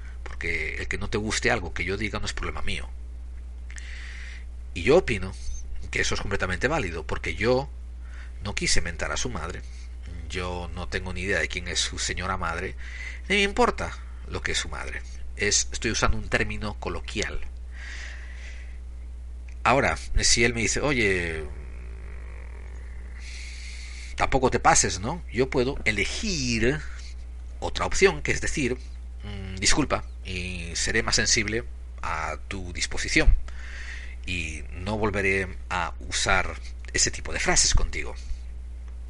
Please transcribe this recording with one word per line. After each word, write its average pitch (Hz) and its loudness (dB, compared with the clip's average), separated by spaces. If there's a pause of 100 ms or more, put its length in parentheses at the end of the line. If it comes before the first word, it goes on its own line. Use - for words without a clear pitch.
(240)
porque 82 -2
el 92 -4
que 92 -2
no 98 -2
te - 2
guste 107 2
algo 92 0
que 98 -2
yo 95 0
diga 107 -2
no 104 -2
es - -2
problema 82 -2
mío". 78 0 (1800)
Y 85 -4
yo 135 8
opino 95 -2 (580)
que - -2
eso 98 2
es 98 0
completamente 98 0
válido, 98 -2
porque - -2
yo 127 4 (760)
no 101 -2
quise - 6
mentar 82 -2
a 76 0
su - 0
madre. 87 -4 (680)
Yo 90 -4
no 87 -4
tengo 92 -2
ni 90 -4
idea 95 2
de 80 0
quién 87 -4
es - 0
su - -2
señora 92 0
madre, 87 -2 (500)
ni 190 4
me 202 6
importa 202 2 (320)
lo - -2
que 82 0
es - 0
su - -2
madre. 65 -6 (340)
Es, - 2
estoy - 0
usando 110 6
un 107 -2
término 107 0
coloquial. - -2 (2250)
Ahora, 117 6 (240)
si 117 6
él 120 6
me 117 0
dice, 104 2
"Oye, 95 2 (2750)
tampoco 127 4
te 117 2
pases", 113 6
¿no? 135 -4
Yo 127 2
puedo 135 2
elegir 127 2 (800)
otra - -2
opción, 165 6
que - 0
es - 2
decir, 127 2 (460)
"Mm, 98 -6
disculpa, 104 4 (180)
y 90 -4
seré 110 2
más 104 2
sensible 107 4 (360)
a 80 -2 (100)
tu 90 -4
disposición, - 6 (880)
y 80 -4
no 95 -4
volveré 98 2 (120)
a 87 0
usar 87 2 (380)
ese - 4
tipo - -4
de - 0
frases - 6
contigo". - 4 (960)